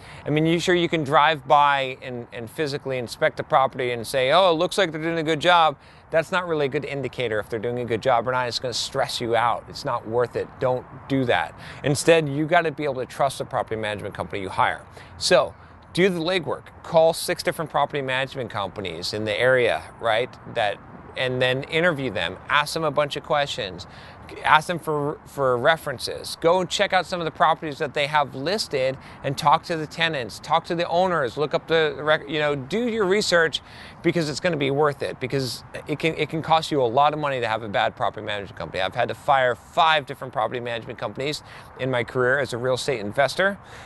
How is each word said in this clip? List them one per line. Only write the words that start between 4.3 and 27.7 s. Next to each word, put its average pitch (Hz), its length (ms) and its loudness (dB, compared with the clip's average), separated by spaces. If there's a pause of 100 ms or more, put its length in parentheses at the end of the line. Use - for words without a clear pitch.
"Oh, 180 200 6
it 160 40 4
looks 175 220 0
like 180 140 2
they're 156 100 -6
doing 165 160 -2
a 160 60 -2
good 156 160 0
job." 165 380 6 (340)
That's 156 200 0
not 185 160 -2
really 151 200 0
a - 20 0
good 139 160 -4
indicator 127 540 -4
if 101 100 -6
they're 113 100 -4
doing 120 200 -4
a 123 60 -4
good 113 160 0
job 120 260 2
or 127 60 0
not. 127 140 0
It's 117 120 -4
gonna 123 140 -6
stress - 460 -4
you 117 160 0
out. 113 320 2
It's - 160 -14
not 120 240 -4
worth 120 280 0
it. 95 120 -4 (120)
Don't 127 260 -2 (240)
do 135 160 2
that. 87 300 0 (280)
Instead, 151 460 4
you 143 160 -2
gotta 165 260 2
be 151 120 -8
able 139 180 -2
to 113 60 -6
trust - 320 -2
the 127 60 -4
property 113 300 -2
management 104 380 -4
company 98 300 -6
you 92 60 -6
hire. 98 360 0 (320)
So 127 380 4 (380)
do 180 160 4
the 175 100 -4
legwork. 160 440 -4 (200)
Call 165 300 4
six - 280 -4
different 160 300 -4
property 143 300 0
management 131 480 -4
companies 92 640 -6
in 107 120 -2
the 104 120 0
area, 117 440 4 (200)
right? 117 280 0 (240)
That, 107 240 0 (380)
and 127 260 -2
then 127 220 2
interview 160 480 0
them. 92 260 -4 (120)
Ask 147 240 0
them 165 100 -4
a 151 80 -2
bunch 143 240 -2
of 143 80 -8
questions. 139 640 -4 (560)
Ask 151 240 4
them 175 120 -2
for, 147 460 -4
for 131 300 0
references. 135 880 -2
Go 175 180 4
and 175 100 -2
check 196 220 0
out 185 140 2
some 175 160 -6
of 165 40 -4
the 156 60 -6
properties 160 460 0